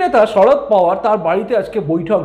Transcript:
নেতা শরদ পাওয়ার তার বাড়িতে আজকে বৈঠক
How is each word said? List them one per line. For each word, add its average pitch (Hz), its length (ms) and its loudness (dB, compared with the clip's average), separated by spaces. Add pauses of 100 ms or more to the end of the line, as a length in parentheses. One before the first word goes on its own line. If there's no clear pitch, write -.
নেতা 285 180 2 (120)
শরদ 240 260 4 (120)
পাওয়ার 185 340 2
তার 214 120 0 (100)
বাড়িতে 196 340 -2
আজকে 190 160 -8 (140)
বৈঠক 170 340 -2